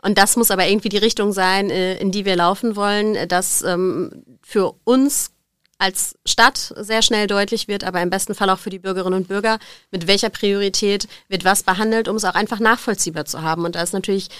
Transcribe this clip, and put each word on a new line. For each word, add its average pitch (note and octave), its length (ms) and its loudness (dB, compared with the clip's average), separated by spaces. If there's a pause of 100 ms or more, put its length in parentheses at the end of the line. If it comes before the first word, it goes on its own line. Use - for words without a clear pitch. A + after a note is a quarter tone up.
und G3+ 160 2
das - 160 4
muss A#3 160 2
aber F#3 160 4
irgendwie G3+ 220 2
die G3+ 80 -2
Richtung G#3 360 2
sein, F#3+ 380 2
äh, F#3 260 -2
in F#3+ 140 -2
die G3+ 120 -4
wir F#3+ 120 0
laufen A3 400 2
wollen, G#3 400 0
äh, - 100 -4
dass, F3+ 380 0
ähm, F3+ 600 -4 (200)
für F#3+ 400 -2
uns C4 480 2 (480)
als - 360 -2 (100)
Stadt - 520 2
sehr A3 240 -2
schnell G#3 260 2
deutlich G3+ 400 -2
wird, G3+ 160 -6
aber F3+ 180 -2
im F3 80 0
besten F#3+ 260 -4
Fall G3 140 0
auch F#3+ 100 2
für - 100 -10
die F#3+ 100 -10
Bürgerinnen F#3 360 -2
und F#3 120 -2
Bürger, A3 320 -2 (320)
mit E3+ 160 -4
welcher G3+ 220 4
Priorität G3+ 800 0 (180)
wird F#3 160 -4
was F#3+ 200 4
behandelt, G#3+ 440 2
um G#3 80 0
es G#3+ 80 -2
auch F3+ 120 -2
einfach G#3 240 0
nachvollziehbar G3+ 640 0
zu - 160 -8
haben. D#3+ 240 -2
Und E3+ 100 -4
da E3 60 -4
ist E3+ 100 -4
natürlich G3 380 -2 (100)